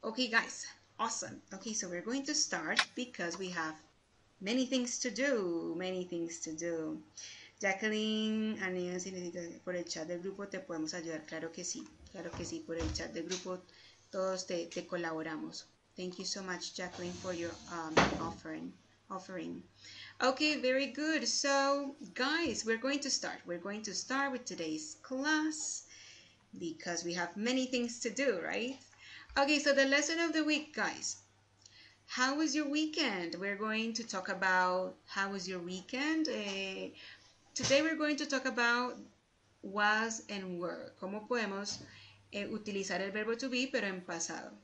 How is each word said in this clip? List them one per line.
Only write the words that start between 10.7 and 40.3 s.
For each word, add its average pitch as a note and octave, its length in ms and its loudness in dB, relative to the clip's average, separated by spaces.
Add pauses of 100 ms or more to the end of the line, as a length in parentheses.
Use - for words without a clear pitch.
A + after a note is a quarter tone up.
ayudar. D#3+ 320 -6
Claro D#3+ 260 -6
que F3+ 120 -8
sí, - 240 -6 (240)
claro E3+ 220 -8
que E3+ 100 -4
sí, E3 220 -6
por E3 120 -4
el D#3+ 140 0
chat - 200 -4
del E3+ 120 -4
grupo F3+ 380 -4 (480)
todos F#3 360 0
te, E3+ 200 -2
te E3+ 200 -6
colaboramos. D#3+ 760 -4 (320)
Thank F3+ 220 -6
you F#3+ 60 -6
so G3 180 -2
much, F3+ 340 -6
Jacqueline, F3+ 380 -6
for F#3 200 -4
your, E3 220 -4 (120)
um, D#3+ 380 4 (120)
offering, E3 540 -6 (380)
offering. F3+ 540 -6 (580)
Okay, C#4+ 380 4
very C4 280 4
good. D4+ 400 2
So, C#4 680 4 (180)
guys, C#4 500 2
we're A3+ 140 2
going C#4 220 2
to C#4 100 -2
start. - 360 0
We're F3 120 -4
going G3+ 240 -6
to G#3 120 -6
start C4+ 380 0
with B3 120 -6
today's D#3+ 580 -4
class D#4 840 0 (720)
because F3 460 -4
we F3 100 -2
have F3 220 -2
many B3+ 300 2
things A#3+ 340 0
to A#3 100 0
do, G#3+ 340 2
right? G#3+ 340 -2 (580)
Okay, C#4 240 6
so C#4+ 120 6
the C4+ 120 8
lesson D4 340 4
of E4+ 140 2
the D#4 100 4
week, D4+ 320 2
guys. - 420 -2 (880)
How C4 300 4
was D4+ 200 4
your D4+ 120 2
weekend? C#4 720 2
We're G3+ 180 0
going A3 380 0
to A3+ 100 -4
talk F#3+ 240 -4
about F#3 680 4 (100)
how G3 240 0
was F#3 180 -4
your F#3 120 -2
weekend. C4 680 0
Eh, G3 600 -2 (640)
today C4+ 280 6
we're D#4+ 140 4
going D4+ 200 2
to D4 100 -2
talk C4+ 200 0
about A#3+ 500 4 (680)
was G#3+ 640 4
and F#3+ 300 -4